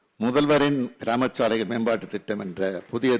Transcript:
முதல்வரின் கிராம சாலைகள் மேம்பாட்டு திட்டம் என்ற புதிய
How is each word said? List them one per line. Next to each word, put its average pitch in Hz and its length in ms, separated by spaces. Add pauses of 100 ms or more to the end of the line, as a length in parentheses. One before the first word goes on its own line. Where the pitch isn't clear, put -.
(200)
முதல்வரின் 143 600 (220)
கிராம 120 280 (100)
சாலைகள் 113 340
மேம்பாட்டு 113 340
திட்டம் 104 400
என்ற 95 240 (200)
புதிய 123 280